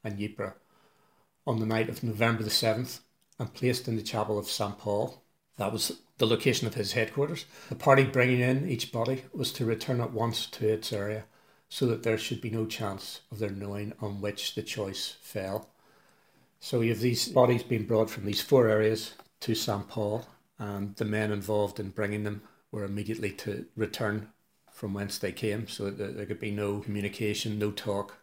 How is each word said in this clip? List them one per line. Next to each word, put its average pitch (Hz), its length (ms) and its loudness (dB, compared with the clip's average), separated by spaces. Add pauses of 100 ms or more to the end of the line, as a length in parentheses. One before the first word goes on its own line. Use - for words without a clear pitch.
and 101 160 -6
Ypres, 104 340 -4 (920)
on 117 140 0
the 110 60 0
night 113 240 2
of - 140 -8
November 113 400 4
the 107 60 -2
seventh, 113 520 0 (360)
and - 160 -6
placed 123 340 0
in 113 100 0
the 107 40 -2
chapel 107 380 0
of 101 80 -6
Saint 101 300 -2
Paul." - 460 -2 (340)
That 104 160 0
was 98 260 -2 (200)
the 117 80 8
location 120 400 4
of 101 80 -4
his 101 180 -2
headquarters. 139 520 0 (240)
"The - 60 -6
party 139 280 8
bringing 123 360 4
in 131 300 2
each 117 220 -2
body 123 320 0 (100)
was 131 200 -2
to 127 120 -2
return 117 360 0
at 113 100 -2
once 113 360 0
to - 200 -2
its 110 240 0
area, 107 340 -4 (440)
so - 180 0
that 113 160 0
there 110 140 2
should - 240 -4
be 120 80 -4
no 110 160 0
chance 101 560 -6 (100)
of 104 80 -12
their 107 100 0
knowing 101 500 -6
on 101 220 -6
which 104 340 -4
the 107 60 -4
choice - 600 -6
fell." 98 480 -6 (880)
So - 220 0
you 113 80 4
have 107 100 2
these 117 300 2
bodies 123 340 6
being 107 220 0
brought 110 240 4
from 101 160 -8
these 104 160 0
four 127 260 8
areas 110 460 2 (280)
to 113 140 0
Saint 104 320 -2
Paul, 107 400 -2 (320)
and 101 360 -6
the 110 100 -2
men 107 260 0
involved 104 480 0
in 98 100 -6
bringing 104 340 -2
them 104 180 -4 (300)
were 104 120 -6
immediately 104 480 -4
to - 340 -6 (100)
return 107 540 -2 (420)
from 101 220 -6
whence 101 240 -4
they 95 140 -2
came, 107 360 -2
so 98 220 -4
that 101 280 -6
there 104 80 -6
could 104 140 -6
be 104 120 -4
no 104 280 0
communication, 104 800 -2
no 104 140 0
talk 101 520 -4